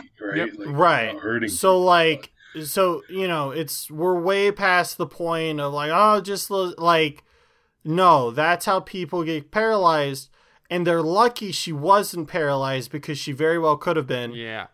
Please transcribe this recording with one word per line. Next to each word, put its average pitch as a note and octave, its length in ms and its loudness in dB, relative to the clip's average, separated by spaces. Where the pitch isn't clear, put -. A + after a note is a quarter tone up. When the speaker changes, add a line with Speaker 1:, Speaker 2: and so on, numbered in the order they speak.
Speaker 1:
right? - 160 -6
Speaker 2:
Yep. - 120 -4
Speaker 1:
Like, - 180 -12
Speaker 3:
Right. D3+ 380 4
Speaker 1:
without G2+ 80 -14
hurting A2+ 260 -2
Speaker 3:
So, F#3 260 2
Speaker 1:
people. F3+ 100 2
Speaker 3:
like, E3 480 2
so, E3+ 440 0
you F#3 200 -4
know, D3 240 -2
it's, D3+ 380 -8
we're F3 300 0
way G3 300 2
past F#3 480 0
the E3+ 80 -4
point D#3+ 540 -4
of, C#3+ 120 -4
like, D3 220 -4
"Oh, G#3 260 6
just F#3+ 300 -8
lo-," F#3+ 260 -4
like, E3 460 2
no, D#3 480 4
that's E3 340 0
how F#3+ 140 2
people F3+ 420 -6
get D#3 300 -6
paralyzed, E3+ 760 0
and F3 160 -2
they're E3+ 160 2
lucky G3+ 520 0
she - 200 -6
wasn't F3 560 2
paralyzed C3+ 640 -2
because D3+ 280 -8
she - 140 -10
very D#3+ 260 0
well D#3 180 2
could E3 200 -2
have C#3+ 120 -4
been. A#2+ 240 -6
Speaker 2:
Yeah, A2+ 420 -10